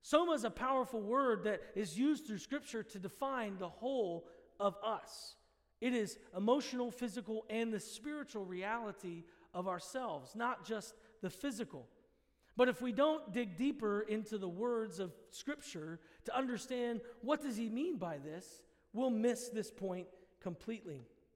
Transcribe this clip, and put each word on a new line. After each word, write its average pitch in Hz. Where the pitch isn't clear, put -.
Soma 339
is 254
a 226
powerful 254
word 226
that 208
is 190
used 285
through 214
Scripture 233
to -
define 214
the 185
whole 208
of 202
us. -
It 247
is 214
emotional, 247
physical, 220
and 226
the 214
spiritual 277
reality 190
of 180
ourselves, 180
not 233
just 214
the 190
physical. 202
But 247
if 233
we 247
don't 302
dig 180
deeper 214
into 214
the 190
words 220
of 185
Scripture 165
to -
understand 247
what 294
does 277
he 226
mean 277
by 165
this, 151
we'll 254
miss 233
this 214
point 185
completely. 175